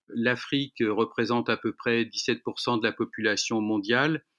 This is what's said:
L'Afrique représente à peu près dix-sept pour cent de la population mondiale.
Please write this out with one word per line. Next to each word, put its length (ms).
L'Afrique 680
représente 680
à 60
peu 180
près 300
dix-sept 400
pour 160
cent 180
de 60
la 80
population 720
mondiale. 640